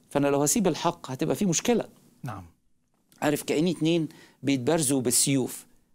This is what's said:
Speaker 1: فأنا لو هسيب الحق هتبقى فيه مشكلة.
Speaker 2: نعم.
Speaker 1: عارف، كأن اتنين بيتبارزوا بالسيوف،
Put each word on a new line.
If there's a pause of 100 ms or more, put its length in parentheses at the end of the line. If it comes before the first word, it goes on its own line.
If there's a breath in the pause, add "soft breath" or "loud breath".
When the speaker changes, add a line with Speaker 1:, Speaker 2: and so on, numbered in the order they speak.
Speaker 1:
فأنا
لو
هسيب
الحق
هتبقى
فيه
مشكلة. (360)
Speaker 2:
نعم. (760)
Speaker 1:
عارف،
كأن
اتنين (360 loud breath)
بيتبارزوا
بالسيوف، (300)